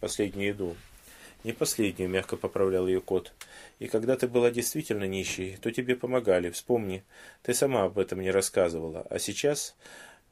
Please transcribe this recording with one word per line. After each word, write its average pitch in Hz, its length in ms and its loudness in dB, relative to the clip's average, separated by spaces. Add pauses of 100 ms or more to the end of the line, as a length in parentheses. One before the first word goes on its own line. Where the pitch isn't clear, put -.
последнюю 98 480 -2
еду?» 98 280 -2 (680)
«Не 113 100 -6
последнюю», — 95 580 0
мягко 95 260 0
поправлял 95 500 2
её 92 140 2
кот. - 320 -2 (460)
«И - 80 -10
когда 117 300 0
ты 127 120 0
была 120 220 4
действительно 117 540 -2
нищей, 95 560 -4
то 113 100 -2
тебе 123 260 0
помогали. 107 540 2
Вспомни, 98 520 -2 (400)
ты 123 120 0
сама 127 300 4
об 95 140 0
этом 95 220 0
не 92 100 0
рассказывала. 85 800 0
А - 100 -4
сейчас - 560 -2 (580)